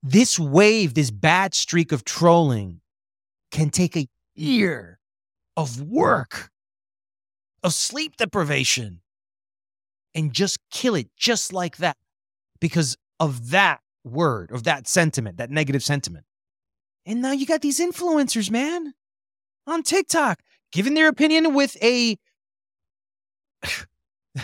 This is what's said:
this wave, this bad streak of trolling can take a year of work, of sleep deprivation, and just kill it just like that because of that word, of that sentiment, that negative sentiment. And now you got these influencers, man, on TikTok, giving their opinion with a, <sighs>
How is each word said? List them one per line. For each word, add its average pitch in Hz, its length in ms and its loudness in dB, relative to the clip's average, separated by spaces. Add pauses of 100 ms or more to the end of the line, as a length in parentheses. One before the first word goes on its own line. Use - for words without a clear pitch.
this 180 360 4
wave, 170 560 4
this 139 160 2
bad 165 420 0
streak - 380 -2
of 139 120 -2
trolling 135 800 2 (680)
can 156 180 0
take - 260 0
a 147 120 -2 (260)
year 156 680 -2 (560)
of 131 260 -6
work, 190 680 -2 (1120)
of 180 120 0
sleep - 440 -6
deprivation, 135 840 -2 (1120)
and 151 200 -4
just 190 240 -2 (140)
kill 240 240 -2
it 131 200 -4
just - 380 -2
like 180 240 -6
that 156 180 -2 (640)
because 160 380 -2 (220)
of 127 320 -4
that 175 280 2 (240)
word, 123 480 -2
of 117 120 -8
that 135 240 -2
sentiment, 127 500 0
that 123 140 -10
negative 139 320 -2
sentiment. 120 420 -4 (800)
And 226 160 -4
now 262 120 0
you 269 120 -2
got 320 160 0
these 285 180 0
influencers, 311 680 0
man, 294 440 -2 (720)
on 320 160 -4
TikTok, 302 580 0 (300)
giving 233 240 0
their 320 120 6
opinion 311 460 2
with 277 300 2
a, 233 340 2 (1500)
<sighs> - 40 -10 (760)